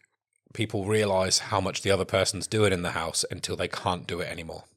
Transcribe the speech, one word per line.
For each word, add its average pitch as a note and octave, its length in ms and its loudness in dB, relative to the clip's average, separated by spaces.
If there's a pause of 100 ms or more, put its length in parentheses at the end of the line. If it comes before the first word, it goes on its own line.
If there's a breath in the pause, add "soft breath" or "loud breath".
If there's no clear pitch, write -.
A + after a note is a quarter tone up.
(540)
people G#2 320 -2
realise G2 540 4
how - 200 0
much F#2+ 220 -2
the G2 100 2
other F#2 140 4
person's F#2 420 0
doing G#2+ 260 4
in F2 100 0
the E2+ 80 -2
house E2 380 -2
until F#2 280 -6
they F2+ 100 -2
can't F2+ 400 -2
do F2 140 -4
it E2 100 -4
anymore. E2 320 -10 (140)